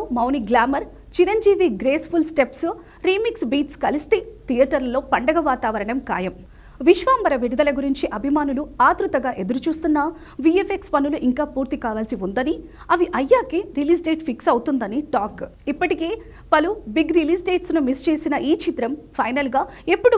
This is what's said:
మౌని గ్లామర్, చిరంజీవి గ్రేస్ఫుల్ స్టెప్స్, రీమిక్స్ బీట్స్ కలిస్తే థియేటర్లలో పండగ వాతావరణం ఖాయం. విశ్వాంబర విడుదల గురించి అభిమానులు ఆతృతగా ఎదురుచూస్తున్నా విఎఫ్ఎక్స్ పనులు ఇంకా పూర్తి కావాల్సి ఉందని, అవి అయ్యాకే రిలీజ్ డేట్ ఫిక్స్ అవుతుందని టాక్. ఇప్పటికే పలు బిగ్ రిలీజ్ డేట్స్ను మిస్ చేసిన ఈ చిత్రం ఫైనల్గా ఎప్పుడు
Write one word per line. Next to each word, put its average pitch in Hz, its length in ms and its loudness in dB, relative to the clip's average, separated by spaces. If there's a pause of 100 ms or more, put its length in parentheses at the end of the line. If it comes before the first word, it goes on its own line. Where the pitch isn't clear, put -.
(200)
మౌని 254 300 0
గ్లామర్, 247 400 2 (300)
చిరంజీవి 392 500 4 (140)
గ్రేస్ఫుల్ 302 500 0
స్టెప్స్, 285 340 0 (440)
రీమిక్స్ 427 420 -2
బీట్స్ 285 320 -2
కలిస్తే 294 340 0 (300)
థియేటర్లలో 262 520 2 (120)
పండగ 277 260 2 (120)
వాతావరణం 220 500 -2 (100)
ఖాయం. 185 240 -4 (520)
విశ్వాంబర 392 540 4
విడుదల 262 360 0
గురించి 277 280 -2 (100)
అభిమానులు 277 480 0 (220)
ఆతృతగా 294 460 2 (100)
ఎదురుచూస్తున్నా 294 600 0 (440)
విఎఫ్ఎక్స్ 381 500 2
పనులు 285 220 0 (100)
ఇంకా 254 160 0 (100)
పూర్తి 269 300 -4
కావాల్సి 220 320 -4 (100)
ఉందని, 247 300 -2 (380)
అవి 339 120 2 (140)
అయ్యాకే 339 400 2 (180)
రిలీజ్ 311 300 2
డేట్ 320 220 -2
ఫిక్స్ 240 240 -2
అవుతుందని 240 460 -2 (140)
టాక్. 208 300 -4 (280)
ఇప్పటికే 330 380 -2 (440)
పలు 311 180 4 (240)
బిగ్ 320 240 2
రిలీజ్ 339 300 0
డేట్స్ను 349 360 0
మిస్ 262 220 -2
చేసిన 302 300 0 (120)
ఈ - 20 2 (120)
చిత్రం 254 320 -2 (240)
ఫైనల్గా 262 420 0 (340)
ఎప్పుడు 466 220 6